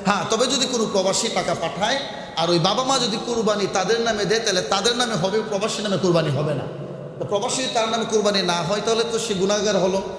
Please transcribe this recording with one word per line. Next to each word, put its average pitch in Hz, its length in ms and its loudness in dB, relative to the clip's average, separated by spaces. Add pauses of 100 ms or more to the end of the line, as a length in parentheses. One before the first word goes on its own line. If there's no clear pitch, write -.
হ্যাঁ, 190 260 2
তবে 226 160 2
যদি 254 200 0
কোনো 226 260 0
প্রবাসী 190 360 2
টাকা 175 260 0
পাঠায় 180 440 -2 (380)
আর 170 140 0
ওই 175 80 4
বাবা 208 260 2
মা 269 140 2
যদি 233 180 0 (100)
কুরবানি 208 460 0
তাদের 202 280 2
নামে 214 240 0
দেয়, 214 160 2
তাহলে 190 220 0
তাদের 208 340 0
নামে 233 180 0
হবে, 196 340 2
প্রবাসী 208 340 -2
নামে 196 160 0
কুরবানি 160 320 4
হবে 147 240 0
না। 131 80 -2 (560)
তো 135 60 -6
প্রবাসী 226 380 -2 (120)
তার 226 140 2
নামে 226 220 -2
কুরবানি 202 320 2
না 175 200 0
হয়, 202 240 0
তাহলে 226 260 2
তো 220 60 -2
সে 220 160 -2
গুনাহগার 196 420 0
হলো। 185 260 2 (160)